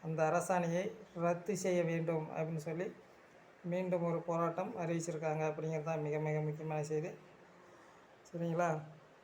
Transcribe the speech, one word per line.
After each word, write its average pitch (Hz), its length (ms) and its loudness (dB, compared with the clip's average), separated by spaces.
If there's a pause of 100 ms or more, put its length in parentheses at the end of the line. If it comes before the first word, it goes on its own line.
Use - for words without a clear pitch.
அந்த 160 260 0
அரசாணையை 175 640 2 (240)
ரத்து 175 420 2
செய்ய 180 260 4
வேண்டும் 165 440 0 (100)
அப்படின்னு 160 200 -2
சொல்லி 165 360 -4 (720)
மீண்டும் 180 400 0
ஒரு 170 180 0
போராட்டம் 170 560 0
அறிவிச்சிருக்காங்க 160 720 0
அப்படிங்கிறது 156 360 -2
தான் 156 180 -2
மிக 151 160 0
மிக 156 220 2
முக்கியமான 151 440 -2
செய்தி. 156 260 -2 (1200)
சரிங்களா? 170 480 2 (440)